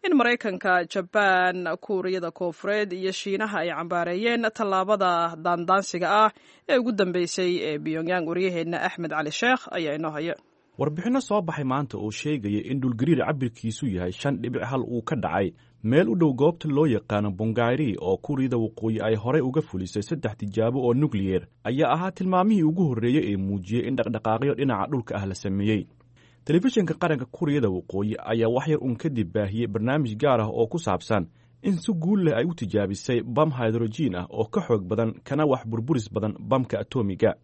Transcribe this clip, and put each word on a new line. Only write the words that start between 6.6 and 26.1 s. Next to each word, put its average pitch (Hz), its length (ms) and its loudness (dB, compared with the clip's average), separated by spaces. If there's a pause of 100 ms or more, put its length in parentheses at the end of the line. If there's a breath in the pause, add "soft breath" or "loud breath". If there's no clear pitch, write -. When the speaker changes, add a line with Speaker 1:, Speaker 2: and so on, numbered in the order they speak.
Speaker 1:
ee 269 100 4
ugu 247 140 0
dambeysay 180 680 0
ee 147 200 -2
Pyongyang. 160 500 -2
Wariyaheenna 170 580 -2
Axmed 170 240 -4
Cali 151 220 -2
Sheekh 247 400 0
ayaa 156 260 -2
inoo 160 120 -4
haya. 156 260 -6 (420)
Speaker 2:
Warbixinno 180 420 0
soo 208 220 0
baxay 156 220 -4
maanta 131 340 -2
oo 104 120 -4
sheegaya 107 560 -2
in 135 140 -2
dhulgariir 127 460 2
cabirkiisu 127 600 -4
yahay 90 260 -2
shan 143 300 -2
dhibic - 200 -2
hal 127 200 -2
uu 117 200 -4
ka 147 140 -4
dhacay 90 360 0 (320 soft breath)
meel 143 260 4
u 214 80 2
dhow 156 160 4
goobta 156 340 2
loo 147 180 4
yaqaano 104 440 0
Bongari 117 680 0
oo 95 160 2
Kuuriyada 131 420 -2
Waqooyi 110 420 -2
ay 110 140 2
horey 123 280 0
uga 131 200 0
fulisay 95 400 -4
saddex 113 340 -4
tijaabo 110 460 0
oo 120 120 4
nukliyeer 98 520 2 (180)
ayaa 131 300 2
ahaa 180 160 -2
tilmaamihii 185 520 2
ugu 165 260 4
horreeyey 120 340 2 (100)
ee 101 40 0
muujiyey 98 520 -2
in 131 80 -2
dhaqdhaqaaqyo 113 580 0
dhinaca 127 360 0
dhulka 131 240 -4
ah 101 120 -4
la 95 80 -4
sameeyey. 101 520 0 (580 soft breath)